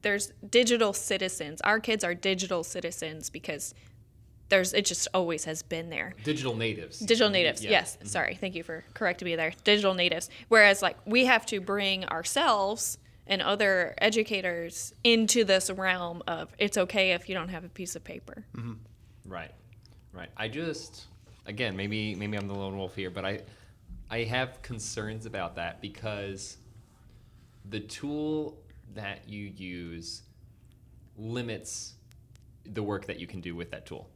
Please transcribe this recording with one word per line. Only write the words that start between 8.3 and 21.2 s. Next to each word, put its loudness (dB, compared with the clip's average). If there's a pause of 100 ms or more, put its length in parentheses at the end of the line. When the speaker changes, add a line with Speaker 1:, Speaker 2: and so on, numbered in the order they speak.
Speaker 1:
thank -6
you -6
for -12 (120)
correcting -2
me 0
there. 0 (140)
Digital 6
natives. 2 (180)
Whereas, 10
like, 2
we 6
have 6
to -4
bring -2
ourselves 2 (300)
and 0
other 4
educators 0 (120)
into 6
this 6
realm -2
of -4
it's 2
okay 4
if 0
you -4
don't -4
have -8
a -16
piece -10
of -12
paper. -14 (140)
Speaker 3:
Mm-hmm. -8 (580)
Speaker 2:
Right, -10 (640)
right. -14
I -4
just, -6 (420)